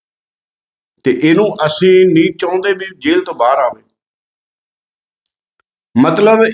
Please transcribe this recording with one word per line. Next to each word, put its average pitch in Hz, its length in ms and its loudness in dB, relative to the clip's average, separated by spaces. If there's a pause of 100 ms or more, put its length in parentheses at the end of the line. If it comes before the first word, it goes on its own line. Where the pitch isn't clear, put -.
(1040)
ਤੇ 127 200 0
ਇਹਨੂੰ 175 320 2 (100)
ਅਸੀਂ 185 400 2
ਨਹੀਂ 165 280 2
ਚਾਹੁੰਦੇ 190 400 -4
ਵੀ 190 120 -10 (120)
ਜੇਲ੍ਹ 160 280 -2
ਤੋਂ 170 80 -10
ਬਾਹਰ 127 240 0
ਆਵੇ। 113 260 -4 (2250)
ਮਤਲਬ, 202 560 2